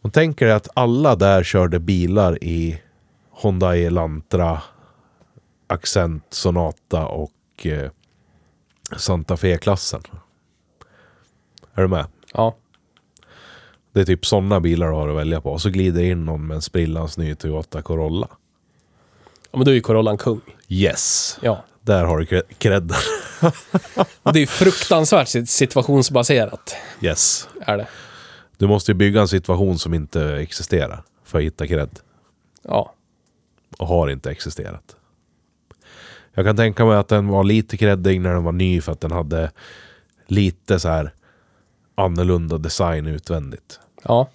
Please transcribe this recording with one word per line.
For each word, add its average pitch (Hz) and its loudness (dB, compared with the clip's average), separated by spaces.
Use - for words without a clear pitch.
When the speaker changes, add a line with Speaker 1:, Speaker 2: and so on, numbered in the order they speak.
Speaker 1:
Och - -4
tänker 151 2
dig 110 6
att 104 -2
alla 127 2
där 95 4
körde 90 2
bilar 90 0
i 82 -4
Hyundai 90 2
Elantra, 82 -2
Accent, 85 -2
Sonata 85 -2
och, 76 -8
eh, 73 -6
Santa 87 -2
Fe-klassen. 92 -2
Är 95 0
du 92 2
med? 82 -2
Speaker 2:
Ja. 113 -2
Speaker 1:
Det 101 2
är 95 4
typ 87 0
såna 98 2
bilar 85 0
du 80 -2
har 76 -2
att 76 -4
välja 78 -2
på. 69 -6
Och 73 -6
så 101 0
glider 92 2
in 90 0
någon 78 -6
med 78 -6
en 78 -6
sprillans 80 -4
ny 76 -4
Toyota 76 -8
Corolla. 80 -4
Speaker 2:
Ja, 135 -4
men 131 4
då 139 6
är 131 6
ju 120 4
Corollan 110 2
kung. 113 -4
Speaker 1:
Yes. - -2
Speaker 2:
Ja. 110 -2
Speaker 1:
Där 98 2
har 80 0
du 82 -2
cre-, - -4
credden. 95 0
<laughs> - -4
Speaker 2:
Och - 0
det 156 4
är 139 2
fruktansvärt 170 2
sit-, 120 -2
situationsbaserat. 131 2
Speaker 1:
Yes. - 0
Speaker 2:
Är 104 -2
det. 110 -8
Speaker 1:
Du 98 2
måste 104 2
ju 101 4
bygga 101 4
en 98 4
situation 92 0
som 82 -4
inte 78 -4
existerar 76 -4
för - -4
att 76 0
hitta 76 -6
cred. 73 -4
Speaker 2:
Ja. - -4
Speaker 1:
Och 87 -4
har 85 2
inte 69 -8
existerat. - -12
Jag 95 0
kan 107 2
tänka 113 2
mig 110 6
att 101 2
den 101 2
var 98 2
lite 107 2
creddig 95 2
när 90 0
den 87 0
var 85 -2
ny 90 2
för 80 -6
att 73 -8
den 80 -4
hade 80 -4
lite 95 0
så 87 -4
här 78 -2
annorlunda 87 0
design 80 -2
utvändigt. 76 -8
Speaker 2:
Ja. 123 0